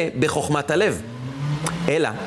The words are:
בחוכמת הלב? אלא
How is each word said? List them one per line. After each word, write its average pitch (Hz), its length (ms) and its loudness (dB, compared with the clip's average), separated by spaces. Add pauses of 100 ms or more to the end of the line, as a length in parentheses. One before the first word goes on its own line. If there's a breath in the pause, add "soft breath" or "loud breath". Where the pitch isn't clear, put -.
(180)
בחוכמת 147 520 2
הלב? 151 320 2 (840)
אלא 147 200 2 (180)